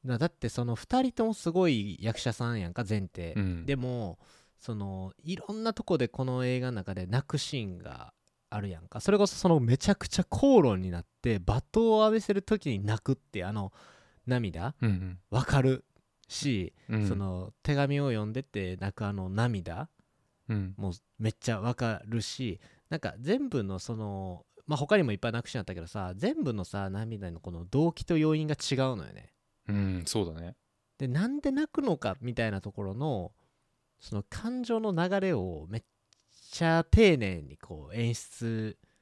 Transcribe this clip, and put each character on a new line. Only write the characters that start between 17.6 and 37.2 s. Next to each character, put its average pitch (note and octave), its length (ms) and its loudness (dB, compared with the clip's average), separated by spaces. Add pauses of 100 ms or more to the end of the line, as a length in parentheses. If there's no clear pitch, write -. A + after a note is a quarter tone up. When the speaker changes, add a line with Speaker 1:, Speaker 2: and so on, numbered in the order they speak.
Speaker 1:
手 D3 120 2
紙 C#3+ 260 2
を C#3+ 80 2
読 A2 180 0
ん A2 60 -4
で C3 100 -4
て F#2 340 -4
泣 G2 180 -4
く A2 100 -4
あ G2+ 80 -2
の F#2+ 160 -4
涙、 G#2 640 -2 (580)
Speaker 2:
う A2+ 60 -2
ん。 F#2+ 220 -2
Speaker 1:
も G2 140 -4
う - 20 -6 (260)
め A2 120 0
っ - 80 -6
ち - 140 -2
ゃ G#2 80 -2
わ A#2+ 140 0
か A2+ 320 -2
る A2 160 -2
し、 A2+ 380 -6 (280)
な D#3+ 100 -6
ん - 20 -6
か - 180 -6
全 A#3 300 -2
部 B2+ 160 0
の F#2+ 140 -4
そ A2+ 180 -8
の、 F#2+ 500 -8 (200)
ま - 80 -2
あ、 - 40 -2
他 D3 180 4
に F#3+ 60 6
も A#2+ 100 2
い G2+ 40 -2
っ - 20 -8
ぱ A#2 100 -2
い A2 40 -2
泣 A#2 120 -4
く - 40 -14
シ - 80 -8
ー - 20 -2
ン - 20 -2
あ - 20 -6
っ - 40 -6
た F#2+ 80 -8
け F2 60 -8
ど E2 60 -8
さ、 F#2 300 -6
全 B3+ 260 -2
部 C3 120 0
の G2 100 -2
さ、 G2 240 -4
涙 G2+ 420 -6
の E2 100 -10
こ F2+ 100 -10
の E2+ 160 -8
動 D#3 260 2
機 - 120 -10
と E3+ 120 0
要 D#3 180 4
因 D#3 120 -2
が D3+ 80 0
違 - 200 -4
う C3 220 0
の D#2 100 -10
よ G1+ 60 -18
ね。 - 220 -20 (340)
Speaker 2:
う G#2 40 0
ん、 F#2+ 340 0
そ G#2+ 160 0
う E2 120 -4
だ E2 60 -10
ね。 E2+ 160 -12 (420)
Speaker 1:
で、 C#3 100 -4
な D#3 180 0
ん C#4+ 140 -2
で C#4 100 0
泣 C#4+ 200 0
く D4 120 -2
の G#3+ 140 2
か F#2+ 240 -2
み A#2 140 -6
た A2+ 120 0
い A2 60 0
な G2 80 -2
と G#2+ 120 -10
こ G#2 120 -6
ろ F#2+ 100 -4
の、 A#2 380 -4 (640)
そ - 160 -12
の G3+ 140 -2
感 B3 340 -6
情 A3+ 180 0
の G#3+ 120 0
流 F3+ 280 2
れ F#3+ 120 2
を F2+ 380 -2
め A2+ 80 -4
っ - 40 -6 (680)
ち - 140 -2
ゃ E3 200 4
丁 G3+ 320 8
寧 F#2+ 240 -2